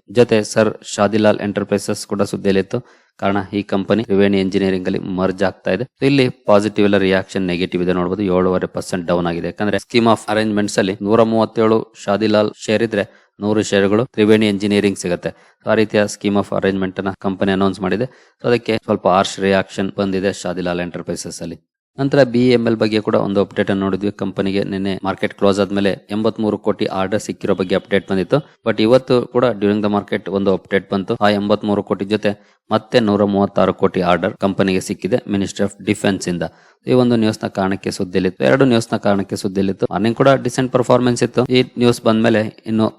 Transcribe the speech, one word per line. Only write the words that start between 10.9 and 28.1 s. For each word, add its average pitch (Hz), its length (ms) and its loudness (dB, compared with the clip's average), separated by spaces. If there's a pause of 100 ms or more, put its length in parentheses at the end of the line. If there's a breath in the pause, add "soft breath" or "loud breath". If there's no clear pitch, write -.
ನೂರ 107 200 2
ಮೂವತ್ತೇಳು 110 720 0 (100)
ಶಾದಿಲಾಲ್ 107 520 2
ಶೇರ್ 107 260 -2
ಇದ್ರೆ 110 580 -4
ನೂರು 104 220 0
ಷೇರುಗಳು 101 420 2
ತ್ರಿವೇಣಿ 110 440 4
ಎಂಜಿನಿಯರಿಂಗ್ 101 500 0
ಸಿಗುತ್ತೆ. - 580 -8 (100)
ಆ 107 80 2
ರೀತಿಯ 107 300 2
scheme 101 400 -2
of - 40 -10
arrangement 95 500 -2
ಅನ್ನ 98 100 -4 (120)
ಕಂಪನಿ 98 320 -2
ಅನೌನ್ಸ್ 95 280 0
ಮಾಡಿದೆ. 95 240 -2
So, - 420 -12
ಅದಕ್ಕೆ 120 300 0
ಸ್ವಲ್ಪ 107 320 -2
ಹಾರ್ಶ್ 95 320 2
ರಿಯಾಕ್ಷನ್ 98 580 0
ಬಂದಿದೆ 95 340 -2
ಶಾದಿಲಾಲ್ 90 480 -6
ಎಂಟರ್ಪ್ರೈಸಸ್ 85 640 -10
ಅಲ್ಲಿ. 82 240 -14 (320)
ನಂತರ 139 220 4
ಬಿ 123 260 2
ಇ - 20 4
ಎಂ 120 160 2
ಎಲ್ 113 100 2
ಬಗ್ಗೆ 110 240 0
ಕೂಡ 110 140 -2
ಒಂದು 101 260 0
ಅಪ್ಡೇಟ್ 98 300 -2
ಅನ್ನು 98 140 0
ನೋಡಿದ್ವಿ. 98 280 -2
ಕಂಪನಿಗೆ 98 520 -4
ನಿನ್ನೆ 98 400 -6
ಮಾರ್ಕೆಟ್ 98 300 -4
ಕ್ಲೋಸ್ 101 260 2
ಆದ್ಮೇಲೆ 98 500 -2
ಎಂಬತ್ಮೂರು 107 480 -2
ಕೋಟಿ 104 260 -2
ಆರ್ಡರ್ 95 360 -4
ಸಿಕ್ಕಿರೋ 98 340 -4
ಬಗ್ಗೆ 92 200 -2
ಅಪ್ಡೇಟ್ 92 360 -2